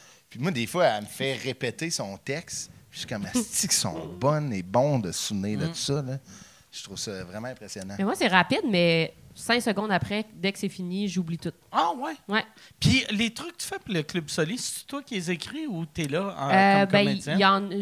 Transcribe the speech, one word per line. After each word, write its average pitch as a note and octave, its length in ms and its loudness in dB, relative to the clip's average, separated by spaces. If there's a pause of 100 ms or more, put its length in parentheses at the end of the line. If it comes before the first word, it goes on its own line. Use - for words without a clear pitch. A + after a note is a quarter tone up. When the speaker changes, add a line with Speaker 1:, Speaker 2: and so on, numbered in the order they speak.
(280)
Speaker 1:
Puis A2+ 120 -14
moi, D#3 100 0
des A#2 160 0
fois, E3+ 200 4
elle G#2+ 160 2
me G#2 60 -10
fait C3+ 260 -2
répéter B2 560 -4
son G2 280 -6
texte. - 520 -8 (200)
Puis - 20 -20
je - 80 -14
suis - 80 -10
comme, « G#2 180 -6
Asti - 420 -2
qu'ils - 80 2
sont D#2+ 300 -2
Speaker 2:
<laughs> F2+ 140 -12
Speaker 1:
bonnes D3 320 2
et F#2+ 100 -2
bons B2 360 4
de F2+ 140 -2
se - 160 -4
souvenir G#2 320 -2
de D3+ 60 0
Speaker 3:
Mm. E3 40 -4
Speaker 1:
tout E3+ 60 -8
ça, C#3+ 260 -2
là. » C3 160 -6 (540)
Je - 120 -12
trouve F#2+ 140 -14
ça F#2+ 260 -8
vraiment G#2+ 240 -10
impressionnant. - 500 -12
Speaker 2:
Mais G3 60 0
moi, A#3+ 100 0
c'est E4+ 140 2
rapide, F#3 400 4
mais E3+ 440 4 (220)
cinq A#3 260 0
secondes G#3+ 300 0
après, G#3 340 0 (100)
dès F#3+ 180 -2
que G3 80 -18
c'est G3 80 -2
fini, F#3+ 400 -4
j'oublie E3+ 300 -2
tout. - 140 -6 (200)
Speaker 3:
Ah C#4+ 240 2
ouais ? D4 160 -6 (160)
Speaker 2:
Ouais. G#3+ 160 0 (340)
Speaker 3:
Puis B3+ 320 4
les A3 240 0
trucs E4+ 220 -12
que - 60 -10
tu - 40 -8
fais F#4+ 140 -6
pour A#3 120 -10
le D#3 120 2
Club D#3+ 240 -4
Soli, F3 280 -2
c'est - 300 -8
toi C#4 160 -8
qui A#3+ 140 -6
les F3+ 160 -2
écris D4+ 340 -6
ou F3 180 -4
t'es D#3+ 220 -4
là F3+ 320 -2
en, C#3 120 -2
Speaker 2:
Euh, G3 320 8
Speaker 3:
comme F#3+ 100 2
Speaker 2:
ben, G3+ 140 6
Speaker 3:
comédien ? D#3+ 280 0
Speaker 2:
il F#3+ 60 4
y G3 40 8
en, G3 240 6 (140)